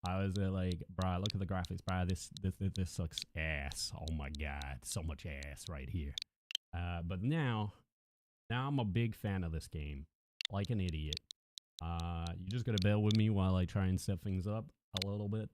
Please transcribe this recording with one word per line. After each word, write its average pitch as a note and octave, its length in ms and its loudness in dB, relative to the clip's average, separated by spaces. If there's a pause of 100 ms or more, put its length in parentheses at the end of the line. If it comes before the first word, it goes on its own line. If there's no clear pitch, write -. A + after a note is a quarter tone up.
I F#2 160 4
was, F#2+ 160 2
uh, F#2+ 120 4
like, F2+ 320 2 (120)
Bruh, F#2 240 2
look G2 160 0
at G2 60 0
the F#2+ 60 0
graphics, F2+ 360 -4
bruh. F#2 260 0
This, F#2 220 -2 (100)
this, F#2 200 -2
this, G2 140 2
this F#2 160 0
sucks - 280 -4 (180)
ass. D#2 600 -4
Oh D#2+ 180 -4
my C#2+ 160 -4
God, C#2+ 540 -4
so - 180 -4
much D#2 240 -6
ass C#2+ 420 -8
right C#2 200 -6
here. C#2+ 260 -4 (640)
Uh, F2 280 -2
but F2+ 180 -2
now, A#2+ 500 2 (760)
now B2+ 200 0
I'm C#3+ 100 2
a B2+ 60 4
big A2 320 4
fan G2 280 0
of E2 80 -2
this D#2+ 140 -2
game. D2 400 -6 (460)
Like G2+ 180 0
an A2+ 100 2
idiot. D#2 400 0 (640)
Uh, E2+ 440 -2 (120)
you F#2 120 -8
just A#2+ 140 -2
gotta G#2+ 180 4
bear G#2 160 6
with G#2+ 180 6
me A2 140 6
while F#2+ 260 6
I F#2 80 6
try F#2+ 220 2
and F#2 140 4
set F#2+ 220 -2
things F#2 240 -2
up G#2+ 180 -2 (380)
a - 40 2
little G#2 220 -2
bit. A2 260 -2